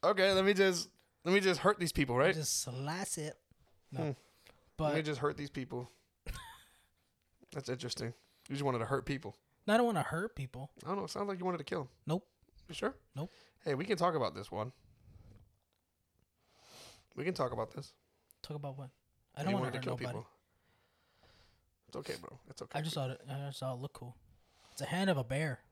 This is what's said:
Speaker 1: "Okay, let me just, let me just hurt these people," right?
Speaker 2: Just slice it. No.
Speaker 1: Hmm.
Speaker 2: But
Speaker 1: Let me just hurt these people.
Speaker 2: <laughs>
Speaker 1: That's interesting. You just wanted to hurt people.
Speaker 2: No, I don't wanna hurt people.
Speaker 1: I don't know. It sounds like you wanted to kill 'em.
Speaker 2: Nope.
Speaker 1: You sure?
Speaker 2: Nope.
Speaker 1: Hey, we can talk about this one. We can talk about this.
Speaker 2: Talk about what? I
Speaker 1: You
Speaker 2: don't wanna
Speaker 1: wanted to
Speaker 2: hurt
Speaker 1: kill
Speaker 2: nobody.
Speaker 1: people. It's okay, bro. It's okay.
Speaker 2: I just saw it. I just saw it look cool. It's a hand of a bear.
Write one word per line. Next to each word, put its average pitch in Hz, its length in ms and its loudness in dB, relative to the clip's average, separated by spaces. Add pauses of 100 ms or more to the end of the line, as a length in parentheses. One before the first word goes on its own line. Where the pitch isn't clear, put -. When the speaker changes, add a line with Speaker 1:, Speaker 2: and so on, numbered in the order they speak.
Speaker 1:
"Okay, 190 300 6
let 190 120 6
me 202 100 8
just, 185 340 6 (360)
let 175 100 4
me 202 60 8
just 190 200 4
hurt 202 180 6
these 170 140 0
people," 127 240 2
right? 160 180 6
Speaker 2:
Just 156 280 0
slice 139 560 -4
it. 156 200 -6 (560)
No. 156 100 -2
Speaker 1:
Hmm. 147 60 0 (680)
Speaker 2:
But 160 120 -2
Speaker 1:
Let 147 80 2
me 160 60 2
just 151 180 -2
hurt 143 160 2
these 143 140 -6
people. 123 400 -6 (360)
Speaker 2:
<laughs> - 1300 -16
Speaker 1:
That's 135 160 -8
interesting. 123 440 -6 (360)
You 139 60 -4
just 139 100 -2
wanted 131 160 2
to 113 60 0
hurt 127 200 0
people. 127 300 -6 (300)
Speaker 2:
No, 208 80 6
I - 20 8
don't 240 100 6
wanna 196 160 2
hurt 185 340 -2
people. 131 340 -8 (140)
Speaker 1:
I 151 40 -8
don't 196 100 -2
know. 185 60 -4
It 165 60 -8
sounds 202 180 -2
like 190 100 -4
you 180 60 -6
wanted 180 140 0
to 143 60 -6
kill 175 180 -2
'em. 131 60 -8 (180)
Speaker 2:
Nope. 165 200 0 (420)
Speaker 1:
You 160 60 -12
sure? 254 200 -2 (220)
Speaker 2:
Nope. 156 140 -6 (340)
Speaker 1:
Hey, 147 100 2
we 143 100 0
can 202 120 2
talk 170 180 4
about 123 200 0
this 98 180 -10
one. 107 200 -4 (2500)
We 131 80 -4
can 180 100 0
talk 127 180 0
about 110 220 -4
this. - 180 -12 (500)
Speaker 2:
Talk 151 140 -10
about 143 200 -10
what? 135 140 -12 (460)
I - 40 -10
Speaker 1:
You 151 40 -2
Speaker 2:
don't 196 100 2
wanna 190 120 2
Speaker 1:
wanted 127 60 -2
to 131 60 -6
Speaker 2:
hurt 127 60 -6
Speaker 1:
kill 127 80 -2
Speaker 2:
nobody. 120 160 -4
Speaker 1:
people. 117 180 -6 (1600)
It's - 80 -12
okay, - 240 -6
bro. - 180 -16 (120)
It's - 120 -16
okay. - 160 -6
Speaker 2:
I 151 40 -2
just 156 120 -4
saw 135 140 -2
it. 127 120 -8 (100)
I 143 40 -6 (120)
just 139 140 -10
saw 131 140 -4
it 123 60 -10
look 143 120 -10
cool. 123 240 -14 (560)
It's - 100 -12
a 135 40 -6
hand 190 240 2
of 165 60 6
a 131 80 0
bear. 135 360 -2 (120)